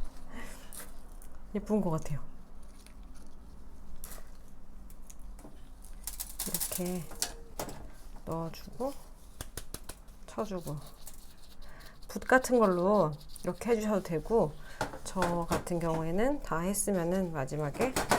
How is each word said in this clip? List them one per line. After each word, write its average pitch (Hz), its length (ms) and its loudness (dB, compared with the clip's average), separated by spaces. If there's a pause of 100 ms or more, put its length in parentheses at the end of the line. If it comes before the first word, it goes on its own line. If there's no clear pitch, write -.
(1500)
예쁜 208 260 4
것 175 100 4
같아요. 156 300 2 (4000)
이렇게 180 560 0 (1200)
넣어주고 165 680 -4 (1300)
쳐주고, 180 500 -4 (1300)
붓 - 180 -4
같은 254 320 8
걸로 185 540 8 (300)
이렇게 - 280 -2
해주셔도 214 320 4
되고, 165 500 4 (520)
저 175 440 2
같은 170 300 2
경우에는 165 640 4
다 160 180 2
했으면은 185 720 4
마지막에 147 600 2 (260)